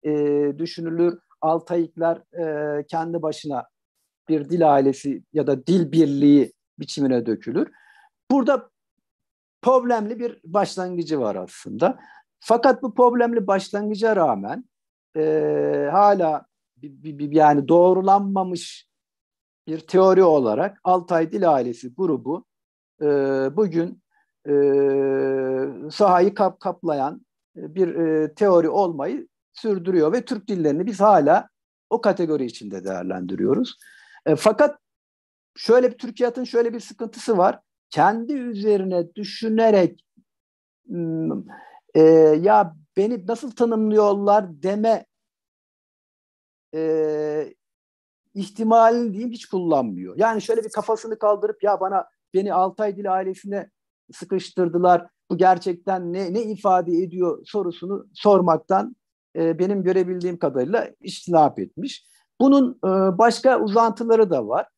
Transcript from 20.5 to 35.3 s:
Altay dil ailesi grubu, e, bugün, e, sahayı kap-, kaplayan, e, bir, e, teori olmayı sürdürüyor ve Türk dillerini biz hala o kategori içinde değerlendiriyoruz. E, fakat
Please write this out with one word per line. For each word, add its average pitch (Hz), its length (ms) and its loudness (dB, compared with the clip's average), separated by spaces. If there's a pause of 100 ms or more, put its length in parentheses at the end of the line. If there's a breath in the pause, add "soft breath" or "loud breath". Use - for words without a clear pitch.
Altay 175 480 0
dil 185 220 2
ailesi 123 400 -4
grubu, 156 500 -4 (580)
e, 147 40 -2 (500)
bugün, 175 460 -2 (460)
e, 147 40 0 (1400)
sahayı 185 440 2
kap-, 185 260 -2
kaplayan, 156 640 -6 (300)
e, 156 180 -16
bir, 175 200 0
e, 156 400 0
teori 180 340 2
olmayı 175 600 -4 (240)
sürdürüyor 180 600 -2
ve 240 120 -2
Türk 214 240 -10
dillerini 165 380 -2
biz 196 140 -6
hala 190 480 4 (420)
o 233 100 -2
kategori 170 440 -2
içinde 101 400 -12
değerlendiriyoruz. 95 960 -4 (480 soft breath)
E, 156 100 2
fakat 214 420 2 (800)